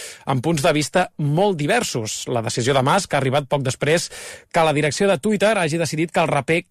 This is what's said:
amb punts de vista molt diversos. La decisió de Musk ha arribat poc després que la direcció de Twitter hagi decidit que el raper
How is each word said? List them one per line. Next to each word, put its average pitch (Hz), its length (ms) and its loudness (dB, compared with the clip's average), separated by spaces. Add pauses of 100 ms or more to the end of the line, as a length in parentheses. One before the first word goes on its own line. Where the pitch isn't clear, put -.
(260)
amb 135 160 0
punts 156 240 0
de 160 80 4
vista 151 320 0 (120)
molt 165 420 0
diversos. 147 720 -2
La 117 100 0
decisió 120 320 0
de 131 80 2
Musk 160 320 0
ha 143 60 2
arribat 135 320 0
poc 143 100 0
després 139 480 0 (400)
que 165 160 2
la 151 80 4
direcció 151 380 0
de 170 80 0
Twitter 208 400 2
hagi 165 180 -2
decidit 165 380 -4
que 175 80 2
el 143 80 0
raper 160 400 0